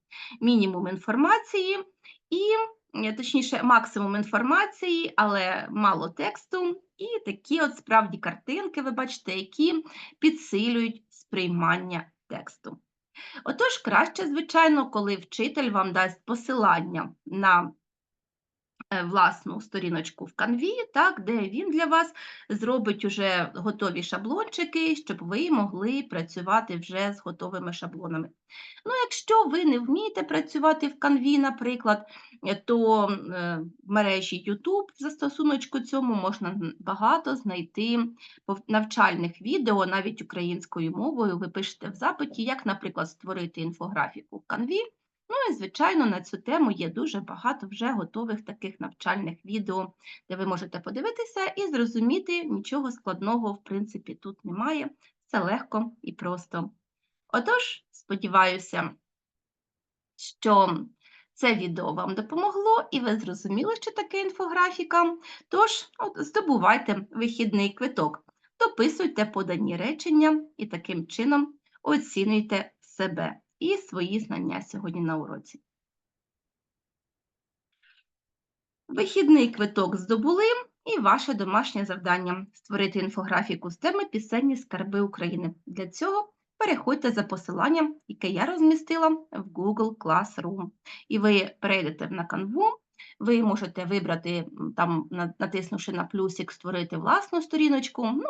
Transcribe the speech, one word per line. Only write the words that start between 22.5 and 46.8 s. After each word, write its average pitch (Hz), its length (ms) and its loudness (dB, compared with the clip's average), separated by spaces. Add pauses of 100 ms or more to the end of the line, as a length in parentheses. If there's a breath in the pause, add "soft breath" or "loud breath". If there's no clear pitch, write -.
уже 196 500 0
готові 185 480 -2
шаблончики, 320 920 -2
щоб 196 240 -8
ви 208 300 -4
могли 220 520 0
працювати 180 760 -2
вже 185 360 -4
з 202 80 -12
готовими 180 520 -8
шаблонами. 170 560 -8 (560 loud breath)
Ну, 453 80 -4 (120)
якщо 440 400 4
ви 330 200 0
не 262 140 6
вмієте 359 440 0
працювати 311 640 2
в - 160 -6
Canva, 285 340 6
наприклад, 240 680 0 (400 loud breath)
е, 208 80 0
то, 220 540 4
е, 175 520 -4 (240)
в 190 80 -6
мережі 190 560 0
YouTube 381 460 -2
в - 80 -12
застосуночку 285 800 -2
цьому 254 340 -2
можна 190 340 -2
н-, 180 300 -4
багато 262 580 0
знайти 208 640 -2 (480 loud breath)
пов-, 196 220 -4
навчальних 196 760 0
відео, 214 440 2
навіть 196 360 -4
українською 175 680 -6
мовою. 214 480 -2
Ви 180 100 -6
пишете - 400 -8
в 196 60 -10
запиті, 294 500 -4
як, 262 220 -4
наприклад, 170 440 -4
створити 180 500 -8
інфографіку 170 800 -6
в - 140 -12
Canva. 269 280 -2 (500)
Ну 466 60 -4 (140)
і, - 20 -2
звичайно, 285 540 2
на 185 140 0
цю 180 180 -12
тему 277 320 2
є 175 180 -4